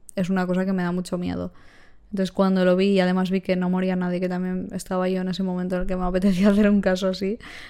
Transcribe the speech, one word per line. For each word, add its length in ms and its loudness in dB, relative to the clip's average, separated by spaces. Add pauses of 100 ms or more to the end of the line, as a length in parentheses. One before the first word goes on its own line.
(160)
es 140 -2
una 180 0
cosa 180 0
que 80 -2
me 100 -2
da 80 -2
mucho 260 -4
miedo. 340 -6 (600)
Entonces 200 -2
cuando 340 2
lo 100 6
vi 160 4
y 80 4
además 300 2
vi 120 0
que 140 -2
no 140 0
moría 260 0
nadie, 240 -2
que 100 -2
también 420 -4
estaba 380 -4
yo 120 -2
en 80 -4
ese 140 -4
momento 320 -4
en 60 -2
el 60 -2
que 80 -2
me 100 -2
apetecía 440 4
<laughs> 20 6
hacer 180 6
un 120 4
caso 280 0
así, 300 -4 (300)